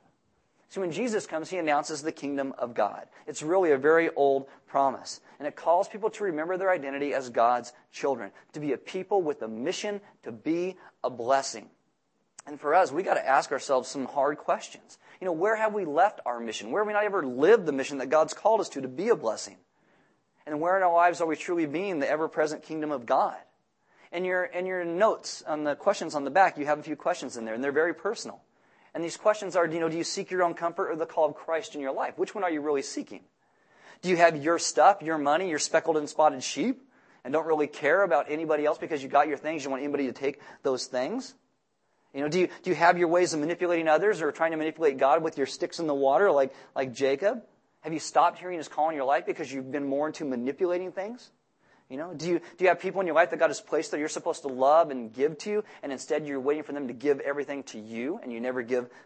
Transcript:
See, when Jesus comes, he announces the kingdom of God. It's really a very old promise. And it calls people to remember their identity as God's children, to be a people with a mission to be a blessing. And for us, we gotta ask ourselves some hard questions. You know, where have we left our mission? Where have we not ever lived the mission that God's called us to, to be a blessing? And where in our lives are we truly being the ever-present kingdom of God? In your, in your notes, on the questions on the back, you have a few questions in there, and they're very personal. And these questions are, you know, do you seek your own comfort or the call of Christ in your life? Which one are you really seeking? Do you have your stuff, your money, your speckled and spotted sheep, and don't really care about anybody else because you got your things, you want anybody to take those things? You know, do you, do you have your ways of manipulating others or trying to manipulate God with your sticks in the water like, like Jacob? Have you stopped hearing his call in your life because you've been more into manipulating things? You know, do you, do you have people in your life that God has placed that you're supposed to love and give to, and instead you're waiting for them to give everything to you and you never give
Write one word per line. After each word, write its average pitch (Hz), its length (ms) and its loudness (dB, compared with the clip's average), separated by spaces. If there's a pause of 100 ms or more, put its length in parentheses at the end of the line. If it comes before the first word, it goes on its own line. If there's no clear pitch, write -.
(680)
See, - 100 -10
when 180 120 -4
Jesus 214 360 -4
comes, 160 240 -8
he 185 80 -4
announces 147 420 0
the 156 100 -2
kingdom 139 460 -4
of 120 160 -4
God. 101 320 -2 (220)
It's 147 160 -10
really 175 260 4
a 139 80 6
very 160 320 4
old 139 380 2 (180)
promise. - 560 -2 (160)
And 143 100 -8
it 143 80 -6
calls 175 320 2
people 214 220 -4
to 208 140 -6
remember 170 340 -2
their 185 140 2
identity 139 420 -2
as 127 160 -4
God's 120 420 2 (200)
children, 120 400 -4 (220)
to 156 60 -12
be 147 140 -2
a 110 40 0
people 190 440 -2
with 147 220 -4
a 113 40 -6
mission 185 540 -6 (220)
to 120 80 -10
be 170 460 -4 (260)
a 127 80 -2
blessing. 120 580 -2 (800)
And 147 120 -12
for 147 140 0
us, 170 180 6
we 160 120 -2
gotta 127 200 0
ask 139 280 2
ourselves 131 360 0
some 135 180 -6
hard 143 340 -2
questions. - 580 -6 (240)
You 185 40 -6
know, 180 80 -2
where 202 220 0
have 214 200 0
we 202 100 -2
left 165 400 2
our 123 140 -4
mission? 110 320 -8
Where 185 100 0
have 208 60 0
we 208 60 -4
not 208 100 2
ever 196 200 -2
lived 156 440 4
the 151 40 0
mission 135 280 -4
that 131 100 -6
God's 156 240 4
called 220 260 0
us 175 100 -4
to, 139 120 -8
to 131 60 -6
be 151 220 -4
a 220 60 4
blessing? 104 420 -6 (880)
And 151 140 -6
where 175 160 2
in 190 80 2
our 175 80 4
lives 170 300 6
are 165 60 2
we 156 100 -2
truly 170 300 -2
being 170 320 -4
the 131 100 0
ever-present 151 540 -2
kingdom 151 280 -6
of 127 140 -6
God? 156 320 2 (760)
In 180 140 -4
your, 185 180 0
in 180 220 -6
your 185 180 -4
notes, 175 640 0
on 151 160 -4
the 143 120 0
questions 165 400 -2
on 139 100 -2
the 135 60 -4
back, 175 260 4
you 147 80 -6
have 151 140 0
a 143 40 -12
few 151 140 -6
questions 147 400 -4
in 113 80 -8
there, 113 80 -6
and 120 100 -4
they're 139 80 0
very 156 220 2
personal. 196 480 -8 (520)
And 156 100 -6
these 165 120 -6
questions 214 400 0
are, 175 100 4
you 165 140 -2
know, 165 80 0
do 160 100 -2
you 170 60 -2
seek 196 260 -6
your 185 140 0
own 170 100 2
comfort 170 380 -4
or 160 60 -4
the 160 80 -4
call 156 240 2
of 147 60 -10
Christ 160 400 -6
in 147 60 -8
your 135 120 -4
life? 135 240 -6
Which - 180 -4
one 208 80 -4
are 180 80 0
you 151 80 -2
really 143 220 0
seeking? - 400 -10 (800)
Do 175 80 -2
you 175 80 4
have 165 180 8
your 156 240 0
stuff, 185 420 6
your 156 160 -2
money, 151 320 0
your 151 100 -2
speckled 160 360 2
and 147 140 -2
spotted 143 340 2
sheep, 208 400 -4 (400)
and 131 100 -4
don't 156 140 0
really 156 200 2
care 156 360 2
about 165 260 4
anybody 151 360 0
else 156 120 2
because 151 240 -6
you 135 60 -8
got 143 220 4
your 139 80 -2
things, 151 260 -6
you 139 60 -6
want 135 120 -4
anybody 143 260 -2
to 117 60 -6
take - 280 -6 (200)
those 131 260 -2
things? 165 480 -6 (800)
You 139 60 -8
know, 147 80 -2
do 170 140 0
you, 170 80 2 (140)
do 185 60 -4
you 175 60 0
have 175 220 6
your 175 100 4
ways 170 260 2
of 156 60 -2
manipulating 170 480 0
others 160 340 4
or 147 120 0
trying 165 180 0
to 160 60 -4
manipulate 156 400 0
God 143 260 4
with 160 140 -4
your 135 100 0
sticks - 320 -6
in 165 80 -2
the 147 80 0
water 139 340 4
like, 139 240 4 (220)
like 131 180 -4
Jacob? 135 500 0 (380)
Have 156 100 -8
you 160 80 -4
stopped 160 400 2
hearing 180 200 -6
his 143 100 -10
call 151 200 0
in 160 60 -4
your 139 80 -2
life 147 220 2
because 156 260 -6
you've 131 200 -8
been 143 140 -4
more 139 220 -2
into 156 160 -8
manipulating 156 680 -2
things? 214 380 -10 (580)
You 131 80 -10
know, 170 160 -8
do 151 160 -6
you, 170 100 2
do - 240 -6
you 180 60 8
have 170 100 4
people 185 220 -4
in 185 60 0
your 151 80 0
life 175 160 6
that 160 80 -2
God 160 100 4
has 147 100 -4
placed 156 320 -4
that 165 80 -2
you're 151 80 0
supposed 156 360 -6
to 143 40 -8
love 135 420 4
and 120 240 -8
give 147 260 0
to, 214 260 -4 (180)
and 143 80 -8
instead 151 340 -4
you're 143 140 -6
waiting 147 240 0
for - 80 -12
them 143 160 -6
to 123 60 -8
give 135 260 0
everything 143 440 -6
to - 160 -14
you 117 440 -8
and 127 80 -10
you 117 80 -8
never 127 220 -4
give 123 280 -2 (160)